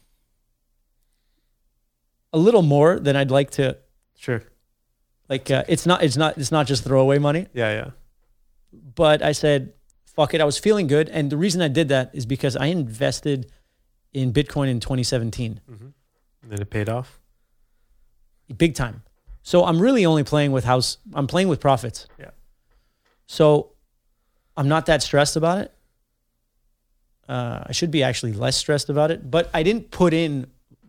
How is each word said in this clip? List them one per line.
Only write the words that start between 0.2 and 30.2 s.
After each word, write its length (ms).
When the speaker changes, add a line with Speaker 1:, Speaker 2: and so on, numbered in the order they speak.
Speaker 1:
a 40
little 240
more 380
than 160
I'd 160
like 200
to. 260
Speaker 2:
Sure. 280
Speaker 1:
Like, 220
uh, 160
it's 180
not, 180
it's 140
not, 200
it's 140
not 160
just 160
throwaway 340
money. 360
Speaker 2:
Yeah, 180
yeah. 180
Speaker 1:
But 480
I 100
said, 420
"Fuck 280
it." 80
I 40
was 120
feeling 300
good. 220
And 200
the 80
reason 240
I 60
did 220
that 240
is 120
because 300
I 120
invested 840
in 200
Bitcoin 360
in 100
twenty 240
seventeen. 640
Speaker 2:
Mm-hmm. 180
And 80
then 100
it 80
paid 200
off? 300
Speaker 1:
Big 200
time. 280
So 220
I'm 160
really 240
only 180
playing 280
with 120
house. 340
I'm 140
playing 200
with 120
profits. 480
Speaker 2:
Yeah. 120
Speaker 1:
So 460
I'm 120
not 200
that 160
stressed 320
about 240
it. 140
Uh, 380
I 80
should 180
be 120
actually 300
less 220
stressed 340
about 220
it, 180
but 240
I 100
didn't 280
put 220
in 340